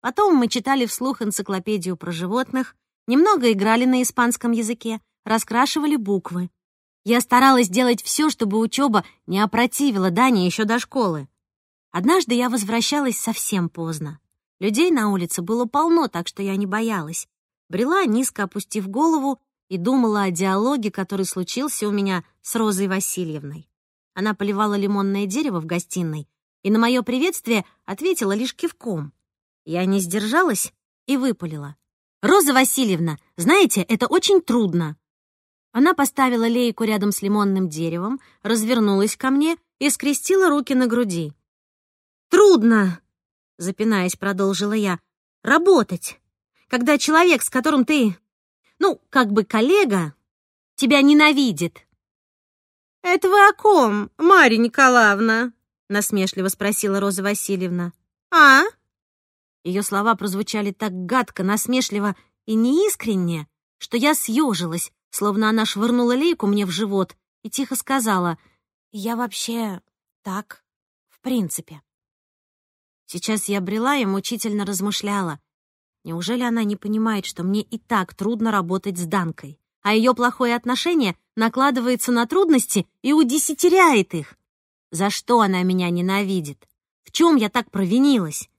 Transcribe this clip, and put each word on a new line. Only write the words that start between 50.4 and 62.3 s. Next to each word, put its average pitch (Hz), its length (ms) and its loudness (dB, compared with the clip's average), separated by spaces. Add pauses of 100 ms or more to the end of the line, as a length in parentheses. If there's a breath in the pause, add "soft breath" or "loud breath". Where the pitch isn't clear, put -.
тебя 277 260 4
ненавидит». 277 840 2 (1120)
«Это 370 280 2
вы 403 180 8
о 415 60 6
ком, 247 640 2
Марья 320 400 6
Николаевна?» 226 960 4 (360)
насмешливо 196 600 -2
спросила 202 500 -2
Роза 196 240 -4
Васильевна. 180 720 -4 (380)
«А?» 294 320 8 (1000)
Её 185 200 -4
слова 202 320 0
прозвучали 202 560 -4
так 208 200 -6 (140)
гадко, 214 380 -2
насмешливо 208 720 -2 (300 soft breath)